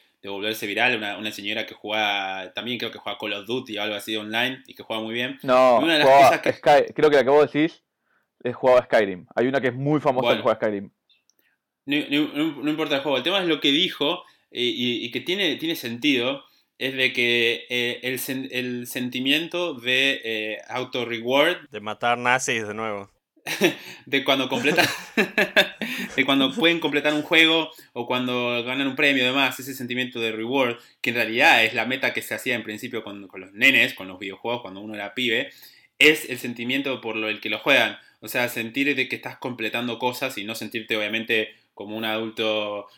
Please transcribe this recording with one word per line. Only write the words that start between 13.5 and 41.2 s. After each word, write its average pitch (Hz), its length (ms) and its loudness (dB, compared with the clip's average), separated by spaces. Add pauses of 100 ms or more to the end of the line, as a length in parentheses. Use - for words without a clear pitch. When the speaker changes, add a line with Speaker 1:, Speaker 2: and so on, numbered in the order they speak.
Speaker 1:
que 147 100 4
dijo, 160 520 0 (280)
eh, 120 120 -8
y, 120 420 -2
y 120 60 -10
que 135 100 -6
tiene, 170 360 -2
tiene 156 180 -4
sentido, 123 680 0 (340)
es 131 180 -4
de 131 180 0
que, 120 560 2
eh, 120 340 -2
el 127 160 -4
sen-, 135 320 -6
el 123 360 -6
sentimiento 143 880 -2
de, 127 500 0
eh, 107 320 -4 (100)
auto-reward 127 1000 -2
Speaker 3:
De 104 100 -12
matar 107 380 -2
nazis 123 500 0
de 104 60 -8
nuevo. 104 360 -8 (360)
Speaker 1:
<laughs> - 600 -2
de 135 180 -2
cuando 135 260 2
completan, 147 360 2 (300)
<laughs> - 1000 0
de 135 100 2
cuando 135 280 2
pueden 165 260 2
completar 151 340 0
un 151 80 0
juego 160 500 4 (220)
o 120 140 -8
cuando 123 560 -2
ganan 131 240 -4
un 131 80 -4
premio 139 280 4
y 127 40 2
demás, 131 320 0
ese 131 140 -10
sentimiento 123 460 -6
de 113 120 -2
reward, 120 460 0 (240)
que 123 100 -2
en 113 60 -6
realidad 120 460 4
es 110 100 2
la 113 120 -2
meta 127 280 -2
que - 80 -4
se - 120 -8
hacía 120 220 -4
en 110 80 -6
principio 107 400 -8
con, 101 240 -14
con 95 140 -16
los 95 120 -20
nenes, 123 400 4
con 95 140 -12
los 92 120 -14
videojuegos, 110 420 -6
cuando 95 200 -14
uno 107 140 -12
era 101 180 -10
pibe, 123 380 -2 (480)
es 156 300 4
el 127 100 -6
sentimiento 123 600 -4
por 113 140 -6
lo, 110 140 -2
el 104 100 -6
que 107 100 -8
lo 107 100 -4
juegan. 117 380 2 (240)
O 113 60 -14
sea, 123 220 -2
sentir 135 460 -2
de 131 120 -2
que - 80 -6
estás 120 220 -12
completando 117 640 -6
cosas 127 380 -4
y 101 60 -8
no 110 120 -8
sentirte, 110 420 -6
obviamente, 110 580 -2 (200)